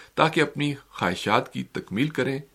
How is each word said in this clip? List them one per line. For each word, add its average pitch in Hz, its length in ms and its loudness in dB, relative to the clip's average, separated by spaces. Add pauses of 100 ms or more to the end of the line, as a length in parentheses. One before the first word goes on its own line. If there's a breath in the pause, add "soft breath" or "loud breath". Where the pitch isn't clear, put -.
(160 loud breath)
تاکہ 160 260 4
اپنی 147 320 0 (160)
خواہشات 104 640 0
کی 127 100 -6
تکمیل - 460 -4
کریں 135 300 -2 (160)